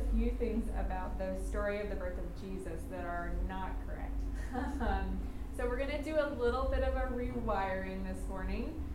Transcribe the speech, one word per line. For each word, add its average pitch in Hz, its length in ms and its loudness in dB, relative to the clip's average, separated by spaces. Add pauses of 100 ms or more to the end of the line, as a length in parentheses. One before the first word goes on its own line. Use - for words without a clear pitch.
(140)
few 233 180 6
things 220 460 0
about 185 400 0
the 190 180 0 (120)
story 208 320 0
of 208 100 -2
the 190 60 -2
birth 180 220 -2
of 185 240 -4
Jesus 180 400 -4 (100)
that 175 140 -4
are 175 260 -2 (160)
not 185 240 -2 (160)
correct. - 240 -4 (420)
<laughs> - 280 0
Um, 190 380 2 (360)
so 247 120 2
we're 247 100 0
gonna 277 260 0
do 311 120 0
a 285 140 4 (100)
little 247 260 4
bit 262 180 4
of 262 120 2
a 254 180 2
rewiring 190 920 0
this 190 140 -2 (100)
morning. 196 440 -2 (220)